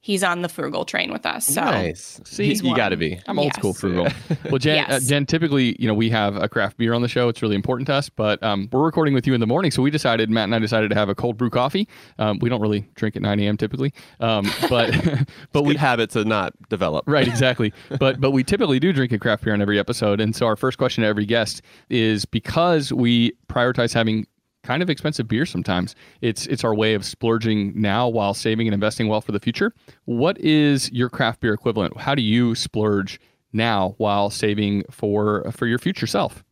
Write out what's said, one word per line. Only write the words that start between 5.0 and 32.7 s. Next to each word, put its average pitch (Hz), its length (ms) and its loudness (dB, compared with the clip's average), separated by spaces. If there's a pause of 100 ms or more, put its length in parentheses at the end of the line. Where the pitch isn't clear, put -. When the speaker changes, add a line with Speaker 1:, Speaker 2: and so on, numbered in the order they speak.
Speaker 3:
Jen, 143 180 2
typically, 143 540 0
you 120 80 0
know, 110 60 2
we 110 160 2
have 104 260 0
a 101 140 -2
craft 104 280 -2
beer 117 160 2
on 120 80 2
the 120 60 0
show. 123 220 2
It's 113 120 -4
really 107 140 0
important 127 320 -2
to 151 60 0
us, 139 160 -2
but, 107 340 -2
um, 101 300 -2
we're 131 100 4
recording 160 300 2
with 127 120 0
you 135 80 4
in 123 60 2
the 113 80 2
morning, 151 240 2
so - 100 0
we 135 80 2
decided, 117 400 0
Matt 110 160 2
and 107 100 0
I 113 40 2
decided 107 300 0
to 104 60 0
have 104 120 2
a 101 80 -2
cold 120 220 -4
brew 120 120 -2
coffee. 143 380 0 (320)
Um, 107 200 0
we 120 100 0
don't 120 120 -2
really 104 240 0 (100)
drink 107 200 -4
at 98 60 -4
nine 104 180 0
A 101 80 2
M 104 80 0
typically, 120 380 -4 (260)
um, 110 260 0 (240)
but, 117 220 2
<laughs> - 0 -
but - 0 -
Speaker 2:
It's 139 360 0 (280)
a 147 60 4
Speaker 3:
we 143 140 2
Speaker 2:
good - 20 -6
habit 123 340 2
to 110 140 0
not 104 280 0 (140)
develop. 85 400 -2
Speaker 3:
Right, 139 200 4
exactly. 120 460 0 (160)
Speaker 2:
<laughs> 139 100 -6
Speaker 3:
But, 131 200 2
but 135 120 2
we 135 120 2
typically 202 380 2
do 180 100 4
drink 127 220 0
a 104 60 -2
craft 107 260 0
beer 110 80 2
on 101 80 2
every 101 180 2
episode, 104 400 0
and 110 160 0
so 123 100 0
our 110 120 2
first 131 200 -2
question 123 260 0
to 107 40 2
every 104 180 0
guest 113 360 -2 (280)
is, 110 360 2
because 160 680 0
we 120 400 2 (160)
prioritize 123 460 0
having 110 340 0 (360)
kind 143 200 -2
of 180 60 -2
expensive 139 400 -4
beer 120 160 0
sometimes, - 500 -2 (240)
it's, 113 280 -4
it's - 180 -4
our 113 100 2
way 110 180 2
of 101 120 -2
splurging 110 720 0
now 107 260 2
while 110 280 0
saving 113 340 -2
and 107 60 0
investing 107 340 0
well 107 140 0
for - 100 -6
the 101 80 -2
future. 196 340 -2 (300)
What 120 360 0
is 147 520 4
your 123 180 0
craft 113 300 -2
beer 113 140 2
equivalent? 104 420 0
How - 180 -2
do 139 80 2
you 117 320 4
splurge 104 640 0 (360)